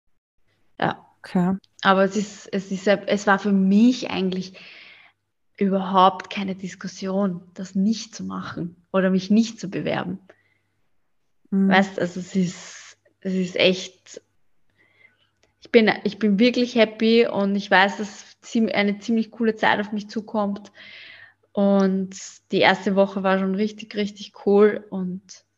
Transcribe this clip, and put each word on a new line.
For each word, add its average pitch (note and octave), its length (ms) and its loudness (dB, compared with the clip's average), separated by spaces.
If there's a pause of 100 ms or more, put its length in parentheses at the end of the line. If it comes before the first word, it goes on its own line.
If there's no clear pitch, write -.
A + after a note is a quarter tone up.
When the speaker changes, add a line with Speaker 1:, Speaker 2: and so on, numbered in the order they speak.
(800)
Speaker 1:
Ja. - 260 -4 (180)
Speaker 2:
Okay. F#3+ 340 -2 (260)
Speaker 1:
Aber F#3+ 200 4
es F#3+ 120 0
ist, - 380 -6
es F#3+ 180 -6
ist, F#3+ 160 -4
es G3+ 400 0
war G3 120 4
für G#3 140 -2
mich G3+ 580 4
eigentlich F#3 420 -4 (1040)
überhaupt F#3+ 720 2
keine F#3+ 260 -6
Diskussion, F#3+ 840 -6 (120)
das F#3+ 220 -12
nicht G3+ 400 -2
zu F#3 80 -12
machen F3+ 520 -10 (180)
oder F#3+ 160 2
mich F#3 200 0
nicht A3 300 2
zu F3 100 -10
bewerben. D#3+ 500 -6 (1300)
Speaker 2:
Mhm. G3 200 2
Speaker 1:
Weißt, F#3+ 280 0
also F3 200 -4
es - 160 -12
ist, - 640 -6 (240)
es F#3+ 120 -6
ist F#3 240 -4
echt, - 640 -2 (1400)
ich - 100 -16
bin, G#3+ 200 6 (120)
ich - 160 -6
bin G3+ 200 2
wirklich B3 360 2
happy A3+ 520 4
und G3 280 -2
ich G3+ 140 -6
weiß, G3 280 4
dass - 440 -12
ziem-, A3+ 320 -2
eine G3+ 260 0
ziemlich A3+ 320 -2
coole A3 240 -2
Zeit - 240 2
auf G#3 120 -6
mich G#3 180 -8
zukommt. G3+ 640 -6 (800)
Und G3 600 2 (400)
die F#3+ 80 0
erste F#3+ 360 2
Woche G3 280 0
war F#3+ 160 2
schon F#3+ 160 -2
richtig, G#3+ 400 -6
richtig G#3 380 -8 (120)
cool G3+ 440 4
und F#3 560 -10 (120)